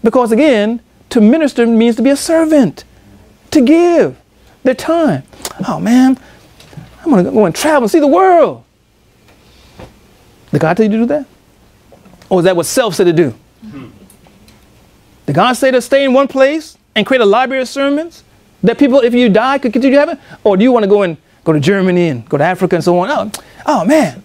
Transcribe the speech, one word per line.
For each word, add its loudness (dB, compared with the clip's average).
Because 0
again, 0
to 2
minister 2
means 2
to -6
be 2
a 0
servant, 0
to 2
give 2
their 0
time. -2
"Oh -6
man, 2
I'm -2
gonna 2
go 0
and -2
travel 0
and -4
see 2
the 2
world." 2
Did 0
God 0
tell 2
you -2
to -2
do 0
that? -4
Or 0
is 0
that 2
what -2
self -2
said 0
to 2
do? 0
Did -6
God 0
say 0
to 0
stay 0
in 0
one 2
place -2
and 0
create 0
a 2
library 0
of -8
sermons -6
that 0
people, 4
if 0
you 2
die, 0
could -4
continue 0
to 4
heaven? -2
Or 2
do 2
you 4
wanna 2
go 2
and -4
go 0
to 0
Germany 0
and -8
go -4
to 0
Africa -2
and -4
so 0
on? -4
"Oh, -4
oh -2
man 0